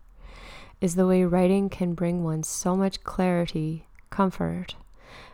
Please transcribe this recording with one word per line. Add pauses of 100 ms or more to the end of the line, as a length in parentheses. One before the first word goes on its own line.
(840)
is
the
way
writing
can
bring
one
so
much
clarity, (240)
comfort, (580)